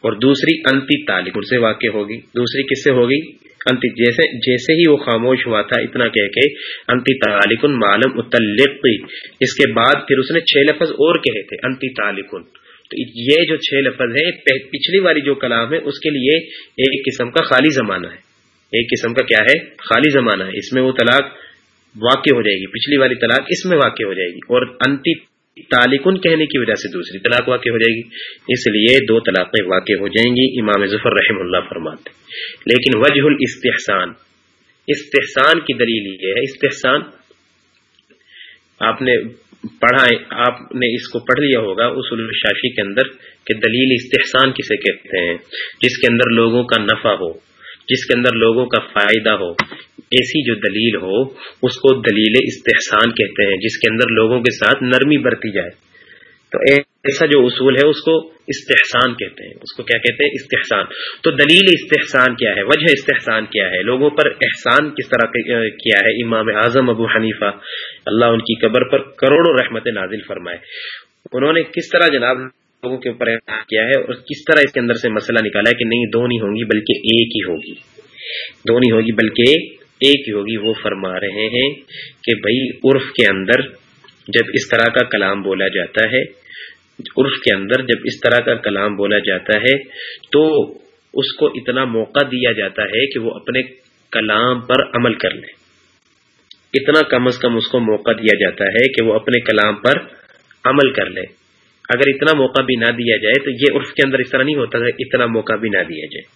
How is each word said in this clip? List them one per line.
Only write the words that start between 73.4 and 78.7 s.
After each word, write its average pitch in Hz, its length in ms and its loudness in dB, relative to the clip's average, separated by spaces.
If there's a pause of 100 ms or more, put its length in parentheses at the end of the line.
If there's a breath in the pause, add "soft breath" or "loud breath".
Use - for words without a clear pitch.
کیا 110 160 0
ہے 131 180 2
اور 123 120 -6
کس - 320 -12
طرح 151 180 4
اس 139 100 0
کے 135 60 -2
اندر 120 140 0
سے 117 160 -2
مسئلہ 110 340 0
نکالا 104 260 0
ہے 123 40 4
کہ 120 120 -2
نہیں 117 200 0
دو 117 220 0
نہیں 120 120 -2
ہوں 104 160 -2
گی 117 80 -4
بلکہ 107 280 0
ایک 117 440 0
ہی 92 180 -4
ہوگی، - 200 -10 (960 loud breath)
دو 117 120 4